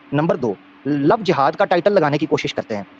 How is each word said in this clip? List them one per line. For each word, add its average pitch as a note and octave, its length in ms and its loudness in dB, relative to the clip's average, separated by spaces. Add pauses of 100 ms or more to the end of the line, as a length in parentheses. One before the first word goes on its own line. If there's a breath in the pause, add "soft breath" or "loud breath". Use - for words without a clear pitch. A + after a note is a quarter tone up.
(140)
Number D3+ 220 2
दो, G#2+ 200 -2 (300)
लव D3 360 2
जिहाद D3+ 340 0
का G3+ 80 2
title F#3 280 0
लगाने D3+ 260 2
की D#3 80 -4
कोशिश D3 260 -4
करते - 220 -8
हैं। G2+ 120 -8 (140)